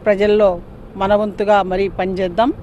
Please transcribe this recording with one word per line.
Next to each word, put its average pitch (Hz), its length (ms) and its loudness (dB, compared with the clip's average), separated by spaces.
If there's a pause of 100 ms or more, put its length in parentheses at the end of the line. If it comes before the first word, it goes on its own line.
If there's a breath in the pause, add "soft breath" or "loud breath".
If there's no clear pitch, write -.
ప్రజల్లో 208 560 2 (360)
మనవంతుగా 202 680 0
మరి 185 260 -2
పనిచేద్దాం. 185 600 -2 (120)